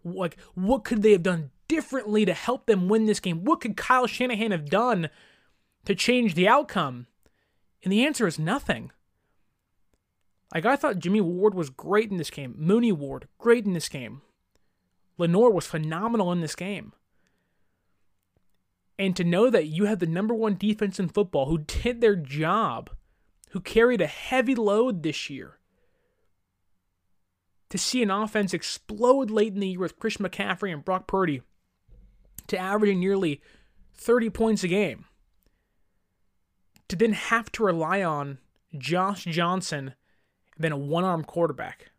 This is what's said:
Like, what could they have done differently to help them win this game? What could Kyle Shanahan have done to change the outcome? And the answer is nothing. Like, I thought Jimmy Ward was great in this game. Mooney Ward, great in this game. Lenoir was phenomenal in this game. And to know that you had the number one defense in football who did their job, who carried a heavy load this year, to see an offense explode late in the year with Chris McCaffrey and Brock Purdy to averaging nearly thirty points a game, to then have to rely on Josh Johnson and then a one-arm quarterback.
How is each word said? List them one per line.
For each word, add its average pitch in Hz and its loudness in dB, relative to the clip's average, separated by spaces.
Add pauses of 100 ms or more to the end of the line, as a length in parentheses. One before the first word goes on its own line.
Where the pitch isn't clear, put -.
Like, 180 -6 (160)
what 202 2
could 214 -2
they 214 8
have 180 6
done 165 -2 (180)
differently 220 0
to 180 2
help - -4
them 190 4
win 220 4
this 208 2
game? 175 -4
What 269 2
could 214 -6
Kyle 254 2
Shanahan 240 -2
have 151 -2
done 185 2 (760)
to - -2
change 233 2
the 180 4
outcome? 170 0 (800)
And 185 0
the 226 4
answer 285 0
is 156 -4
nothing. 143 -2 (1600)
Like, 165 -4
I 269 4
thought 269 -2
Jimmy 196 0
Ward 185 2
was 156 -4
great 208 0
in 190 -4
this 160 -6
game. 131 -12
Mooney 214 4
Ward, 139 -4 (100)
great 233 4
in 196 0
this 165 -4
game. 123 -12 (920)
Lenoir 180 6
was 180 0
phenomenal 175 -2
in 175 0
this 156 -6
game. 180 -10 (2000)
And 190 0
to 180 0
know 190 4
that 175 4
you 160 -2
had 208 -2
the 175 0
number 196 -2
one 214 -2
defense 208 -2
in 185 -2
football 151 0
who 165 0
did 233 -4
their 208 4
job, 156 -2 (640)
who 185 -6
carried 233 4
a 156 2
heavy 254 -2
load 214 2
this 156 -6
year, 123 -14 (2000)
to - -8
see 254 -2
an 202 0
offense 208 -2
explode 233 0
late 214 2
in 202 -6
the 190 -2
year 185 -6
with 170 -4
Chris 220 -4
McCaffrey 196 -4
and 143 -10
Brock 185 -4
Purdy 165 0 (1040)
to 196 -4
averaging 196 2
nearly 185 0 (500)
thirty 233 2
points 220 0
a 175 -2
game, 175 -2 (1800)
to 185 -6
then 220 2
have 226 -4
to 226 -2
rely 180 0
on 143 -4 (400)
Josh 180 -2
Johnson 170 -4 (600)
and 160 -6
then 156 0
a 139 -4
one-arm 165 -2
quarterback. 147 -4